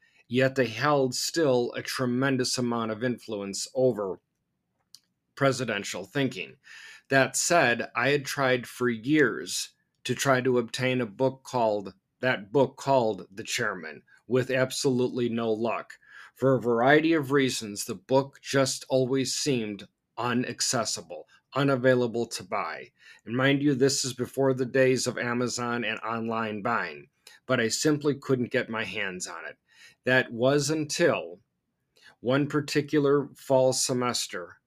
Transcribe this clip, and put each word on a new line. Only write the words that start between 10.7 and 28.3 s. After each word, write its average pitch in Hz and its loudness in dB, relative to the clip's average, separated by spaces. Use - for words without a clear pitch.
a 120 0
book 131 -2
called, 104 -2
that 107 0
book 131 2
called 117 0
The 101 -12
Chairman, 90 -6
with 127 2
absolutely 127 0
no 117 -2
luck. 107 -4
For 131 4
a 117 -2
variety 131 4
of 139 2
reasons, 113 0
the 113 -6
book 135 0
just - 0
always 131 0
seemed 107 -2
inaccessible, 117 -4
unavailable 123 2
to - -10
buy. 82 -6
And 113 -6
mind 139 4
you, 143 2
this 135 2
is 127 -6
before 131 0
the 127 -2
days 131 2
of 123 -4
Amazon 120 -4
and 110 -4
online 113 -4
buying, 87 -4
but 127 2
I 113 2
simply 147 0
couldn't 123 -2